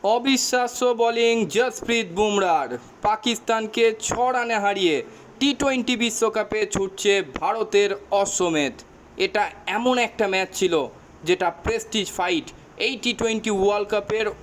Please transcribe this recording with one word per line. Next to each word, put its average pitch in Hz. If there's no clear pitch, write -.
অবিশ্বাস্য 247
বোলিং 233
জসপ্রীত 233
বুমরার। 190
পাকিস্তানকে 220
ছ -
রানে 233
হারিয়ে 190
টি 277
টোয়েন্টি 262
বিশ্বকাপে 220
ছুটছে 196
ভারতের 202
অশ্বমেধ। 165
এটা 208
এমন 254
একটা 220
ম্যাচ 190
ছিল 175
যেটা 180
প্রেস্টিজ 220
ফাইট, 180
এই 262
টি 240
টোয়েন্টি 226
ওয়ার্ল্ড 202
কাপের 214